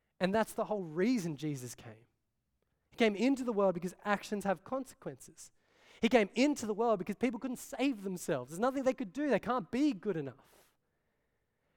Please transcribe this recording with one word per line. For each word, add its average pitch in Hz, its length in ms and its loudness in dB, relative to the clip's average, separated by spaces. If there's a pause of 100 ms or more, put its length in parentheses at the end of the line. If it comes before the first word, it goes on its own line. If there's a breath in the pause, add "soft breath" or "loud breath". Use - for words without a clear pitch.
(200)
And 185 140 2
that's 214 200 2
the 220 120 -2
whole 196 200 -2
reason 175 500 0
Jesus 131 400 -6
came. 113 320 -20 (800)
He - 80 -14
came 214 180 4
into 254 280 2
the 240 100 -2
world 196 200 4
because 175 200 -4 (100)
actions 202 420 -2
have 190 180 0
consequences. - 880 -10 (480 soft breath)
He 226 100 2
came 220 240 6
into 262 320 2
the 214 80 -2
world 220 240 2
because 185 200 -4
people 233 220 0
couldn't 254 180 -6
save 240 460 -2
themselves. 165 460 -4
There's 170 100 -10
nothing 262 240 0
they 254 100 2
could 196 200 -8
do. 294 160 -2
They 208 100 4
can't 233 300 -2
be 277 240 2
good 185 240 -4
enough. - 460 -10 (1120)